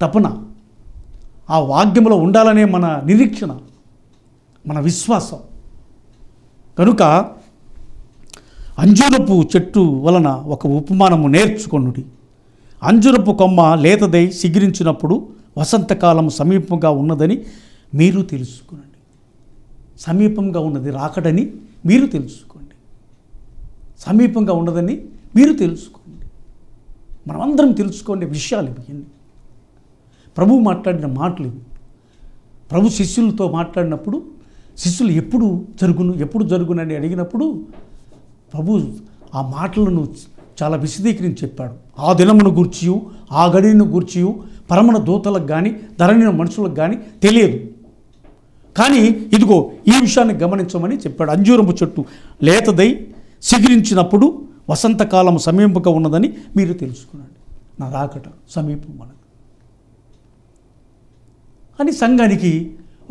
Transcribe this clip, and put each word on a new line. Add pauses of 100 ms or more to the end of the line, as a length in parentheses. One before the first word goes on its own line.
తపన, (1040)
ఆ
వాక్యములో
ఉండాలనే
మన
నిరీక్షణ, (1080)
మన
విశ్వాసం. (1400)
కనుక (1800)
అంజూరపు (120)
చెట్టు
వలన
ఒక
ఉపమానము
నేర్చుకొనుడి. (800)
అంజూరపు
కొమ్మ
లేతదై
చిగురించినప్పుడు (280)
వసంతకాలం
సమీపంగా
ఉన్నదని (480)
మీరు
తెలుసుకొనండి. (1120)
సమీపంగా
ఉన్నది
రాకడని (320)
మీరు
తెలుసుకోండి. (1200)
సమీపంగా
ఉన్నదని (300)
మీరు
తెలుసుకోండి. (1000)
మనమందరం
తెలుసుకోండి
విషయాలు
ఇవి.
ఇవన్నీ (1300)
ప్రభువు
మాట్లాడిన
మాటలు
ఇవి. (1120)
ప్రభు
శిష్యులతో
మాట్లాడినప్పుడు (540)
శిష్యులు
ఎప్పుడు (160)
జరుగును,
ఎప్పుడు
జరుగును
అని
అడిగినప్పుడు (880)
ప్రభు (520)
ఆ
మాటలను (560)
చాలా
విశదీకరించి
చెప్పాడు. (260)
ఆ
దినమును
గూర్చియు, (300)
ఆ
గడియను
గూర్చియు (280)
పరమణ
దూతలకు
కానీ (240)
ధరణిన
మనుషులకు
కానీ (240)
తెలియదు. (1160)
కానీ
ఇదిగో (160)
ఈ (100)
విషయాన్ని
గమనించమని
చెప్పాడు.
అంజూరపు
చెట్టు (380)
లేతదై (600)
చిగురించినప్పుడు (220)
వసంతకాలం
సమీపంగా
ఉన్నదని (240)
మీరు
తెలుసుకున్నాడు. (180)
నా
రాకట (260)
సమీపం
మనది (2750)
అని
సంఘానికి (360)